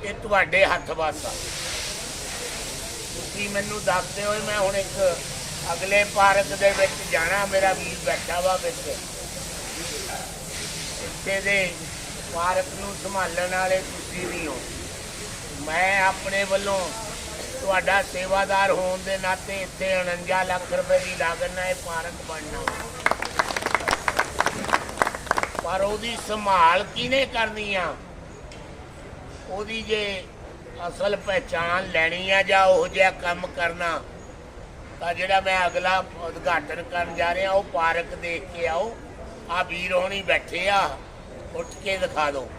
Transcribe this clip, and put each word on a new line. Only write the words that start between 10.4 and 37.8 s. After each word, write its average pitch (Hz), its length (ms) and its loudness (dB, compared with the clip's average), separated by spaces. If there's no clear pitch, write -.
ਇੱਥੇ - 400 -4
ਦੇ 190 320 2
ਪਾਰਕ 185 320 2
ਨੂੰ 202 220 -6
ਸੰਭਾਲਣ 180 480 -2
ਵਾਲੇ 185 320 2
ਤੁਸੀਂ 175 440 -6
ਵੀ 170 200 -4
ਹੋ। 135 100 -4
ਮੈਂ 190 360 4
ਆਪਣੇ 190 440 2
ਵੱਲੋਂ 196 320 2
ਤੁਹਾਡਾ 190 420 4
ਸੇਵਾਦਾਰ 190 680 2
ਹੋਣ 185 340 2
ਦੇ 190 140 0
ਨਾਤੇ 185 440 -2
ਇੱਥੇ 185 340 -2
ਉਣੰਜਾ 180 460 2
ਲੱਖ 180 300 -2
ਰੁਪਏ 180 260 4
ਦੀ 180 200 0
ਲਾਗਤ 170 320 0
ਨਾਲ 185 180 -2
ਇਹ 185 80 0
ਪਾਰਕ 170 360 -4
ਬਣਨਾ। 151 320 -6
ਪਰ 180 180 -2
ਉਹਦੀ 214 360 0
ਸੰਭਾਲ 196 560 6
ਕਿਹਨੇ 254 340 2
ਕਰਨੀ 214 460 -2
ਆ, 170 200 0
ਉਹਦੀ 214 340 -4
ਜੇ 208 400 0
ਅਸਲ 196 280 2
ਪਹਿਚਾਣ 180 760 0
ਲੈਣੀ 175 400 2
ਆ 196 120 8
ਜਾਂ 190 240 8
ਉਹੋ 180 220 8
ਜਿਹਾ 185 300 6
ਕੰਮ 180 280 -2
ਕਰਨਾ, 170 440 0
ਤਾਂ 170 140 -2
ਜਿਹੜਾ 190 260 4
ਮੈਂ 190 260 4
ਅਗਲਾ 185 320 4
ਉਦਘਾਟਨ 165 640 -2
ਕਰਨ 175 320 -2
ਜਾ 170 200 2
ਰਿਹਾ 190 160 2
ਉਹ 196 220 4
ਪਾਰਕ 170 440 2